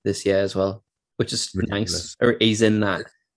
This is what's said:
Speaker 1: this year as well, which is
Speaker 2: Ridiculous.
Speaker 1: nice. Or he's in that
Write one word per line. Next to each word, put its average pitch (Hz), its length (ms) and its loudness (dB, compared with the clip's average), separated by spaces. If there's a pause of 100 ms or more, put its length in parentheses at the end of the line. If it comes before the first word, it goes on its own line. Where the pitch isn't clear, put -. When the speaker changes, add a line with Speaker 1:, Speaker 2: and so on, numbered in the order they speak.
Speaker 1:
this 98 220 -2
year 98 140 4
as 98 160 -2
well, 95 280 -2 (320)
which - 160 -2
is - 240 -4
Speaker 2:
Ridiculous. 95 640 -4
Speaker 1:
nice. 120 80 4
Or 113 100 2
he's 110 220 2
in 107 200 4
that 95 220 -2 (340)